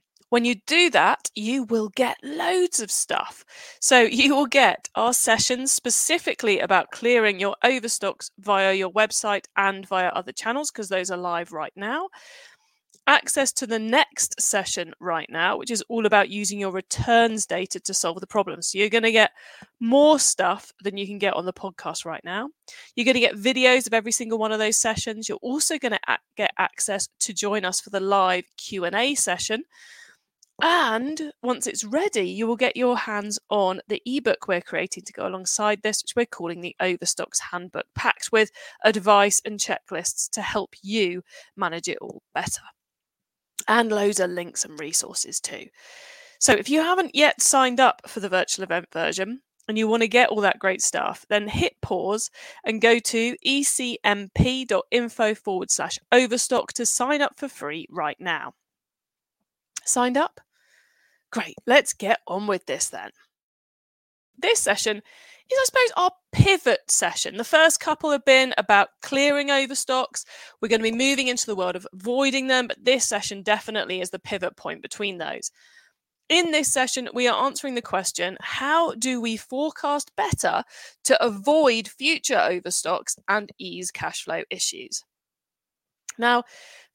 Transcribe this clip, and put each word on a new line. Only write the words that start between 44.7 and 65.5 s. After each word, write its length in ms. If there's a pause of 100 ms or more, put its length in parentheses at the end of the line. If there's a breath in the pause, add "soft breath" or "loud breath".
resources 600
too. 240 (720 loud breath)
So 140
if 160
you 100
haven't 360
yet 260
signed 400
up 260
for 140
the 80
virtual 340
event 300
version 480 (260)
and 100
you 120
wanna 180
get 220
all 100
that 200
great 220
stuff, 460
then 220
hit 320
pause 500 (320 loud breath)
and 160
go 180
to 440
E 220
C 420
M 300
P 280
dot 260
info 460
forward 340
slash 300 (140)
overstock 600
to 120
sign 360
up 160
for 120
free 400
right 320
now. 320 (1300)
Signed 320
up? 240 (920)
Great, 240 (120)
let's 240
get 360
on 200
with 180
this 220
then. 220 (1300)
This 220
session 380
is, 640